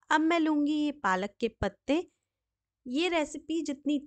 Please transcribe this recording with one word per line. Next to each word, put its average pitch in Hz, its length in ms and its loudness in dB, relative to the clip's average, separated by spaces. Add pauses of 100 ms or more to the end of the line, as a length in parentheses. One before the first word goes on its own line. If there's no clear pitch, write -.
(100)
अब 302 100 4
मैं 330 200 4
लूँगी 302 340 2
ये 302 200 0
पालक 190 460 -2
के 226 80 0 (120)
पत्ते। 262 420 -2 (840)
ये 285 220 -2
रेसिपी 311 540 -2
जितनी 285 440 -2